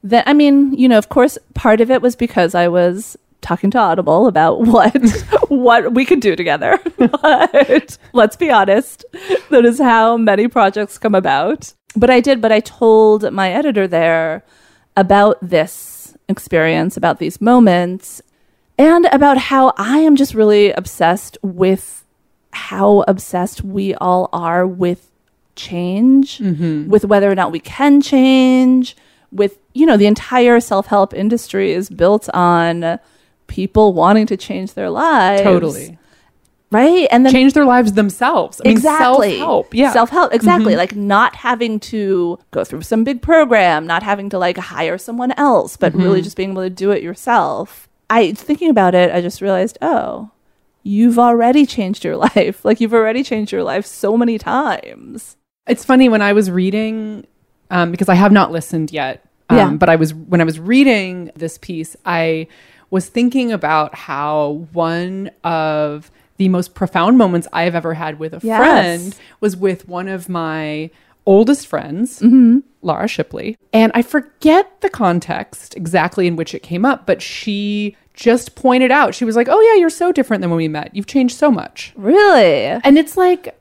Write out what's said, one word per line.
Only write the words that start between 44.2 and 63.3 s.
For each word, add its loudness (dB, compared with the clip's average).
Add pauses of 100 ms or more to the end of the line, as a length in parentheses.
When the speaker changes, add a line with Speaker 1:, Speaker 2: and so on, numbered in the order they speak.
Speaker 1:
to, -6
like, -2
hire -8
someone -8
else, 0
but -2
really 0
Speaker 2:
Mm-hmm. -4
Speaker 1:
just -12
being -6
able -8
to -6
do -4
it -2
yourself. -4 (200)
I, 2
thinking -4
about 4
it, 2
I -2
just -10
realized, -4
"Oh, -4 (520)
you've 2
already 4
changed -8
your -6
<laughs> -2
life. -2
Like, 0
you've -2
already 0
changed -6
your -6
life -6
so -4
many -2
times." -8 (320)
Speaker 2:
It's -4
funny, 4
when 2
I 2
was 2
reading, -6 (420)
um, -2
because -2
I 2
have 4
not 4
listened -6
yet, -8 (240)
um, 4
Speaker 1:
Yeah. 2
Speaker 2:
but 0
I 4
was, -2
when -4
I 2
was -6
reading 0
this -12
piece, -14
I -4 (420)
was -4
thinking -2